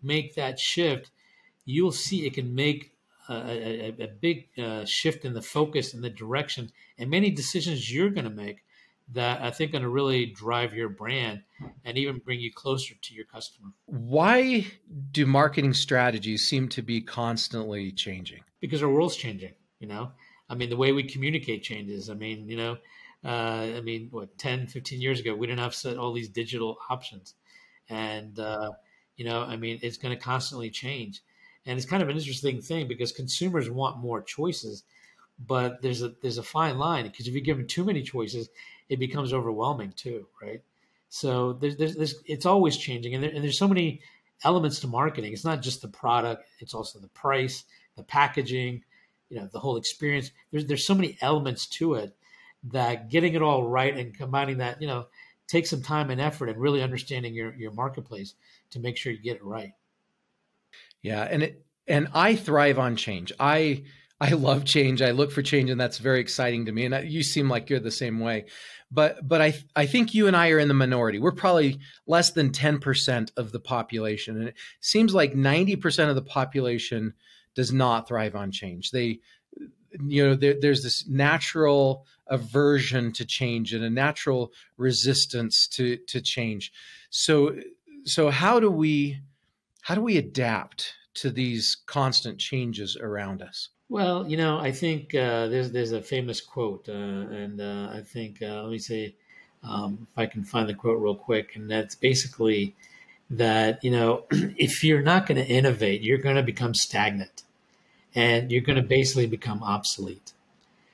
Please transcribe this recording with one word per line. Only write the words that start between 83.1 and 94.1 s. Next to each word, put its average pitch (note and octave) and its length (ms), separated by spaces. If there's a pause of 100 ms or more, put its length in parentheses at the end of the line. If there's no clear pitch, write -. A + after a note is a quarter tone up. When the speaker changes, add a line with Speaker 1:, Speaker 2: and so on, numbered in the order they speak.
Speaker 2:
to A2+ 120
change A#2 480
and A2+ 100
a A2+ 60
natural C3 640 (260)
resistance B2 880
to, B2 300 (100)
to B2 140
change. A2+ 500 (380)
So, D3 460 (480)
so D3+ 260
how F#3 300
do G#3+ 120
we, D3 480 (640)
how F3 140
do G#3+ 60
we A3 160
adapt - 760 (220)
to - 140
these A#2 560
constant C3 540
changes A#2 580
around G2+ 440
us? - 280 (180)
Speaker 1:
Well, F#3 400